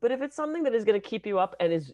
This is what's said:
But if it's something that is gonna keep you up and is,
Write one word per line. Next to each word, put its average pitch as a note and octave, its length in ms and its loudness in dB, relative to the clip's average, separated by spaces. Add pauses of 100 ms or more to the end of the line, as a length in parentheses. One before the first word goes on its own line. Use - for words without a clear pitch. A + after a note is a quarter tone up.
But A#3+ 100 2
if C4 120 -2
it's C#4 140 -6
something D#4 260 -2
that C4+ 120 0
is A3+ 100 2
gonna G#3 160 4
keep G#3 260 -6
you G3+ 120 0
up F#3 220 0
and E3+ 100 4
is, D#3+ 240 -2